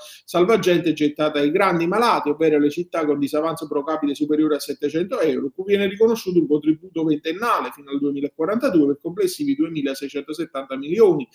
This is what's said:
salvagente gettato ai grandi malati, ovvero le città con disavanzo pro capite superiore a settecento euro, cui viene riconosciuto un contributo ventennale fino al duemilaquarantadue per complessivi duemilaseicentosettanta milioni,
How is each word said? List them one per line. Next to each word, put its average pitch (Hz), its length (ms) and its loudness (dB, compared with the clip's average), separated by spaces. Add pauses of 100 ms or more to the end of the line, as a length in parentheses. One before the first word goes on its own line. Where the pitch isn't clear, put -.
(260)
salvagente 175 680 2
gettato 151 440 0
ai 147 140 2
grandi 180 360 2
malati, 196 420 0
ovvero 151 300 2
le 147 100 4
città 170 360 -6
con 143 140 0
disavanzo 151 480 -4
pro 147 160 -4
capite 151 320 -2
superiore 151 400 2
a 139 40 -4
settecento 160 600 -4
euro, 135 340 0
cui 190 140 -10
viene 202 200 2
riconosciuto 202 520 2
un 151 80 0
contributo 156 560 0
ventennale 160 680 -2
fino 143 180 -16
al 143 80 -4
duemilaquarantadue 156 840 0
per 139 160 0
complessivi 170 540 -2
duemilaseicentosettanta 139 1200 -6
milioni, 165 580 4